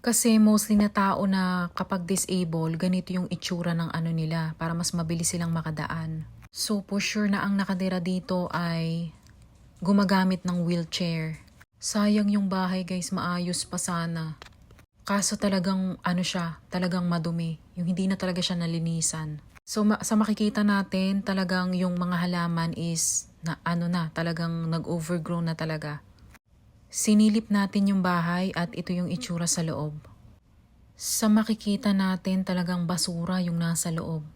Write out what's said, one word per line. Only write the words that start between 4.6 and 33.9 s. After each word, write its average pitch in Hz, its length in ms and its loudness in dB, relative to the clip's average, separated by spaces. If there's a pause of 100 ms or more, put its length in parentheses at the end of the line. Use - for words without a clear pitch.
mas 175 240 -2
mabilis 165 320 -2
silang 170 240 -2
makadaan. 160 720 -4 (240)
So - 400 -2
for 196 80 -2
sure 208 320 0
na 196 160 2
ang 202 80 2
nakatira 185 480 0
dito 180 480 -2
ay 165 640 -2 (640)
gumagamit 185 640 4
ng 175 240 0
wheelchair. 165 720 -2 (400)
Sayang 208 560 2
yung 196 160 2
bahay, 185 320 0
guys, 180 320 -4
maayos 175 480 -2
pa - 160 -6
sana. 165 640 -4 (640)
Kaso 202 320 0
talagang 190 640 0
ano 180 240 0
siya, 170 320 -4 (160)
talagang 180 320 0
madumi. 170 560 -2 (160)
Yung 175 160 0
hindi 190 160 0
na 190 80 0
talaga 185 240 -2
siya 175 160 -2
nalinisan. 165 800 -2 (320)
So 208 160 2
ma-, 208 160 4
sa 220 160 2
makikita 214 480 2
natin, 196 560 2
talagang 185 560 0
yung 180 240 0
mga 175 240 0
halaman 170 480 0
is - 560 -2 (160)
na 160 160 -6
ano 170 240 -2
na, 170 320 0
talagang 165 480 -2
nag-overgrow 165 800 -2
na 165 80 0
talaga. 156 480 -6 (920)
Sinilip 214 560 4
natin 196 400 2
yung 196 160 4
bahay 175 480 2
at 175 240 -4
ito 170 160 -6
yung 175 160 0
itsura 170 400 -4
sa 170 160 0
loob. 151 320 -4 (1040)
Sa - 320 2
makikita 208 640 2
natin, 190 480 0
talagang 180 400 0
basura 175 560 -2
yung 170 240 0
nasa 170 320 0